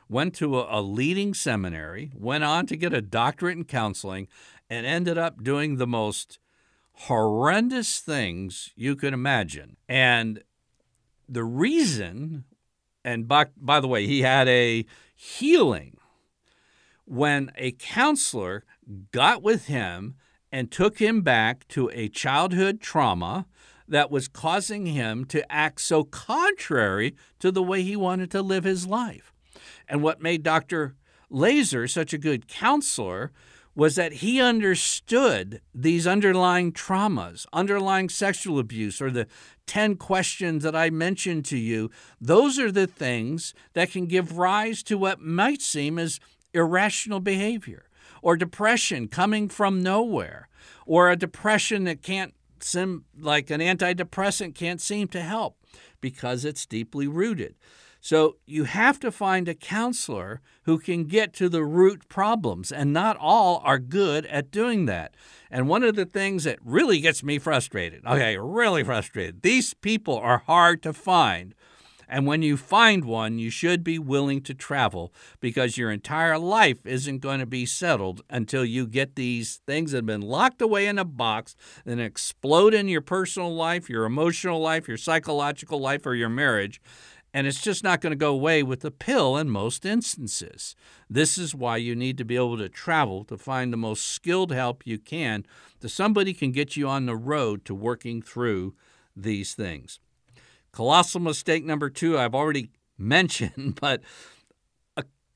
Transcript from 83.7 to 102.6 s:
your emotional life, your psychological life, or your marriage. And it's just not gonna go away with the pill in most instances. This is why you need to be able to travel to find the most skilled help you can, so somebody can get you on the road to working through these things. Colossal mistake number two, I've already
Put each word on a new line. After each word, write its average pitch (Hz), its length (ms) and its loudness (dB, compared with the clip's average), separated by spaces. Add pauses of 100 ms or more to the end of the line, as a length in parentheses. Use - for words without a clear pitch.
your 113 140 -2
emotional 165 560 0
life, 160 300 -2
your 113 80 -8
psychological 147 800 -2
life, 139 260 -2
or 131 80 -2
your 117 140 0
marriage. 113 540 0 (520)
And 139 140 -2
it's 135 140 -4
just 196 200 -2
not 180 200 2
gonna 156 160 -2
go 147 160 2
away 151 280 4
with 127 200 -2
the 151 100 -6
pill 160 460 0
in 156 120 -2
most 110 360 -4
instances. - 920 -6 (340)
This 147 280 2
is 165 180 -6
why 123 220 -2
you 117 180 -4
need 127 220 -4
to 131 80 -8
be 117 100 -4
able 120 220 0
to 104 100 -6
travel 110 560 -2
to 107 140 -12
find 127 340 -4
the 117 60 -4
most 110 280 -4
skilled 180 460 -2
help 127 340 -4
you 113 140 -8
can, 117 460 -6 (360)
so 120 60 -12
somebody 196 460 0
can 139 180 -2
get 139 240 -4
you 143 140 -2
on 135 160 -2
the 120 100 -2
road 117 480 -2
to - 100 -10
working 117 480 -6
through 101 540 -4 (400)
these 101 380 -6
things. 82 480 -10 (720)
Colossal 151 480 2
mistake 160 460 -2
number 147 240 -4
two, 160 280 0
I've 120 180 0
already 143 340 0 (140)